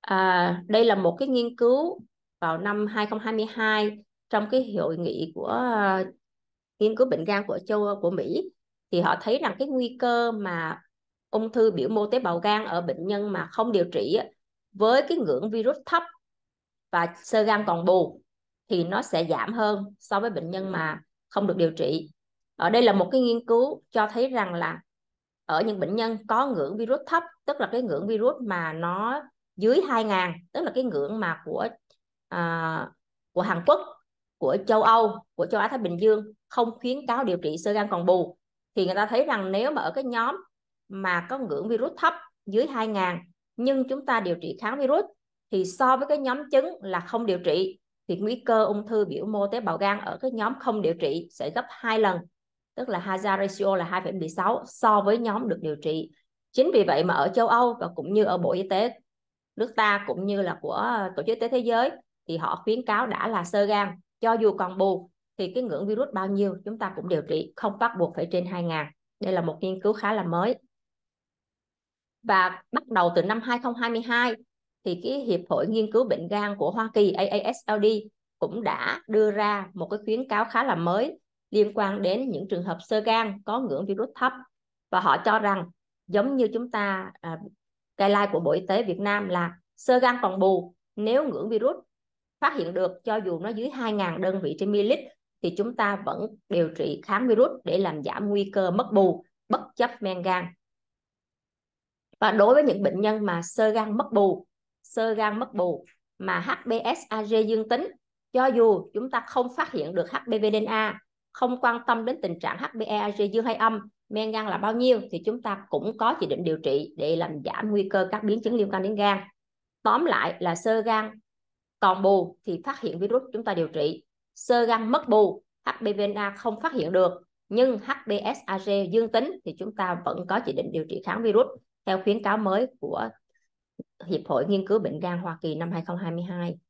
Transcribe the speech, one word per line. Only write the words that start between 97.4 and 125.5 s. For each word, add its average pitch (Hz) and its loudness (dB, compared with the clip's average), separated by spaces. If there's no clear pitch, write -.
để 175 0
làm 160 0
giảm 202 -4
nguy 202 0
cơ 185 2
mất 208 0
bù 196 4
bất 262 0
chấp 240 2
men 185 -4
gan. 180 0
Và 214 4
đối 214 8
với 302 8
những 202 2
bệnh 185 0
nhân 214 2
mà 170 0
xơ 220 2
gan 214 0
mất - -2
bù, 202 4
xơ 226 -2
gan 214 -2
mất 254 -6
bù 180 -2
mà 180 -2
H - -6
B 233 0
S 285 0
A 220 -4
G 214 -2
dương 220 0
tính, 254 0
cho 254 4
dù 226 4
chúng 247 -6
ta 240 -4
không 247 -2
phát - -4
hiện 160 -4
được 170 -2
H 262 -8
P 277 -8
V 220 0
D 214 2
N - -2
A, 220 -2
không 247 -2
quan 240 2
tâm 226 0
đến 262 -2
tình 170 -4
trạng - -4
H 262 -8
P - -6
E 214 -4
A 208 -2
G 208 -2
dương 226 0
hay 233 0
âm, 226 2
men 220 -4
gan 214 -4
là 208 -4
bao 208 0
nhiêu 247 4
thì 170 -6
chúng 233 -4
ta 202 -6
cũng 208 -4
có 233 2
chỉ 180 -2
định 175 -4
điều 160 -2
trị 143 -2
để 156 -2
làm 156 -6
giảm - -4
nguy 202 2
cơ 185 2
các 214 -6
biến 214 0
chứng 233 -2
liên 208 2
quan 190 -2
đến 208 -2
gan. 202 2
Tóm 233 4
lại 202 0
là 175 0
xơ 220 0
gan 220 -2
còn 196 4
bù 190 4
thì 180 -6
phát - -8
hiện 170 -6
virus 226 0
chúng 220 -8
ta 208 -2
điều 165 -2
trị, 156 -4
xơ 240 2
gan 226 2
mất 269 0
bù, 214 6